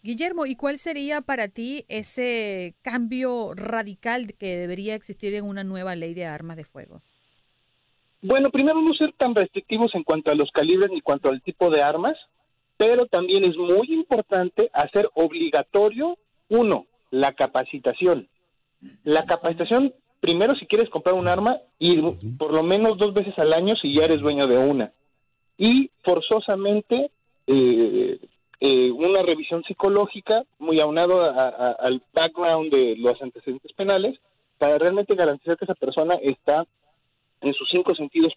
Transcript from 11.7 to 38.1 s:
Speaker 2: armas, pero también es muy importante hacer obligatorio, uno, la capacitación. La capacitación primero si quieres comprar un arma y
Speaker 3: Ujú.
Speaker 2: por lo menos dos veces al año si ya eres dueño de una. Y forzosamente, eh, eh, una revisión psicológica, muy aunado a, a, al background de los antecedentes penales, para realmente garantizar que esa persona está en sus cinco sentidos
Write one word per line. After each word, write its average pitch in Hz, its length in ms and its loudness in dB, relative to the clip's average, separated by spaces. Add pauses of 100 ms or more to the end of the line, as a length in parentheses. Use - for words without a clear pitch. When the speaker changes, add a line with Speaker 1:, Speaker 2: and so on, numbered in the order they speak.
Speaker 2:
armas, 165 340 0 (640)
pero 240 280 4
también 185 380 0
es 175 140 2
muy 180 360 2
importante 214 800 0
hacer 202 400 0
obligatorio, 170 1040 0 (320)
uno, 208 380 2 (240)
la 135 220 0
capacitación. 131 920 -2 (760)
La 156 220 0
capacitación 175 680 -2 (300)
primero 190 340 4
si - 100 -14
quieres 220 220 2
comprar 180 260 2
un 180 120 0
arma 202 300 2 (200)
y 170 220 4
Speaker 3:
Ujú. 127 380 -4
Speaker 2:
por 151 160 -2
lo 160 100 4
menos 208 340 2
dos 208 160 2
veces 196 240 -2
al 156 140 4
año 180 300 2
si 143 120 -2
ya 156 120 4
eres 160 160 2
dueño 143 260 0
de 123 100 4
una. 131 360 0 (640)
Y 247 340 2 (140)
forzosamente, 208 1040 0 (340)
eh, 117 760 2 (420)
eh, 127 300 4
una 175 300 0
revisión 170 460 -2
psicológica, 202 760 0 (140)
muy 160 200 0
aunado 170 420 2
a, 131 280 2
a, 123 240 -2
al 127 280 -2 (120)
background 160 600 0
de 123 220 4
los 120 260 0
antecedentes 131 520 -12
penales, 196 440 -2 (400)
para 147 200 2
realmente 196 360 2
garantizar 165 440 0
que - 80 -8
esa 185 100 -4
persona 156 380 -2 (100)
está 147 420 0 (760)
en 139 120 -2
sus - 160 -6
cinco 180 240 0
sentidos 160 440 0